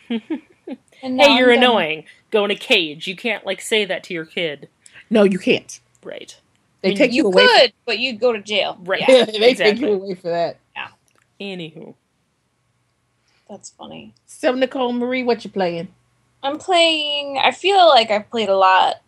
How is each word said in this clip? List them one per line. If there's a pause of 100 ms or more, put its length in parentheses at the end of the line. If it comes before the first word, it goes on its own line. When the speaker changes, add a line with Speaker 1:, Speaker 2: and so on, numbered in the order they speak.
Speaker 1:
<laughs> (840)
Speaker 2:
And
Speaker 1:
"Hey,
Speaker 2:
now
Speaker 1:
you're
Speaker 2:
I'm
done.
Speaker 1:
annoying. (280)
Go
in
a
cage.
You
can't,
like,
say
that
to
your
kid." (400)
Speaker 3:
No,
you
can't. (240)
Speaker 1:
Right. (460)
Speaker 3:
They
Speaker 1:
I
mean,
Speaker 3:
take
you
Speaker 2:
You
Speaker 3:
away
Speaker 2:
could,
Speaker 3:
from (120)
Speaker 2:
but
you'd
go
to
jail.
Speaker 1:
Right.
Speaker 2:
Yeah.
Speaker 3:
<laughs>
They
take
Speaker 1:
Exactly.
Speaker 3:
you
away
for
that. (180)
Speaker 2:
Yeah. (520)
Speaker 1:
Anywho. (1600)
Speaker 2:
That's
funny. (120)
Speaker 3:
So,
Nicole
Marie,
what
you
playing? (520)
Speaker 2:
I'm
playing,
I
feel
like
I've
played
a
lot,